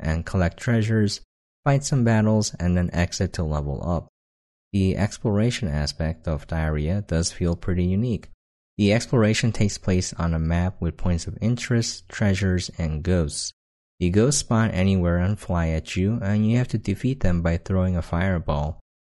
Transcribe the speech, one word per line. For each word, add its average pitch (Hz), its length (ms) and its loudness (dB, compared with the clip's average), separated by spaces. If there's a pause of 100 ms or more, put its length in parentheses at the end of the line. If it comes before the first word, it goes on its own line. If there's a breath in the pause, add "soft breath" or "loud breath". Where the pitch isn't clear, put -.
and 82 240 -2
collect 87 320 0
treasures, 110 640 0 (440)
fight 139 200 2
some 135 180 2
battles, 110 560 2
and 87 160 0
then 87 200 2
exit 87 400 -2
to 90 80 -4
level 73 440 -4
up. 85 220 -2 (640)
The 95 240 2
exploration 104 720 0
aspect 76 580 -4
of 76 200 -4
Diarrhea 80 600 -2
does 82 240 0
feel 85 260 -2
pretty 90 280 -2
unique. 98 460 -2 (480)
The 101 160 4
exploration 113 580 2
takes 104 240 0
place - 380 -2
on 82 180 -2
a 82 60 0
map 85 420 0
with 82 160 -4
points 87 300 -2
of - 160 -10
interest, 117 680 -2
treasures, 95 680 0
and 78 240 -2
ghosts. 87 500 -2 (480)
The 90 80 2
ghosts 113 320 4
spawn 113 300 2
anywhere 90 480 2
and 95 200 0
fly 85 300 -2
at 80 260 -4
you, 101 280 0
and 107 280 2
you 117 60 2
have 123 120 0
to 113 100 -2
defeat 127 420 -2
them 87 220 2
by 85 160 0
throwing 92 400 0
a 80 40 -2
fireball. 80 800 -2 (340)